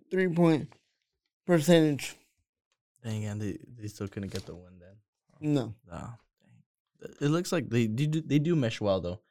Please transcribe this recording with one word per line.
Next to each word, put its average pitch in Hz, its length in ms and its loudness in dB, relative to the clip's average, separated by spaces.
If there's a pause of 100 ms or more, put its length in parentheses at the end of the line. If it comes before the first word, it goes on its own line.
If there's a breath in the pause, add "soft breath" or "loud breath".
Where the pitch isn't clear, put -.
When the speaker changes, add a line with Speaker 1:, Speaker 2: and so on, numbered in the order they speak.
(100)
Speaker 1:
three-point 170 580 2 (800)
percentage. 160 720 4 (880)
Speaker 2:
Dang, 110 200 -6
and 104 160 -6
they, 104 180 -6 (200)
they 107 100 -10
still 101 200 -8
couldn't 98 240 -8
get 95 140 -8
the 82 80 -14
win 90 260 -20
then. 95 160 -20 (580)
Speaker 1:
No. 117 200 -2 (140)
Speaker 2:
Nah, 85 100 -10 (420)
dang. - 800 -20
It 143 80 2
looks 170 240 -2
like 156 160 -2
they 117 180 2
do, 151 340 0
they 143 180 2
do 160 180 2
mesh 117 240 -2
well, 98 200 2
though. 87 200 -8 (100)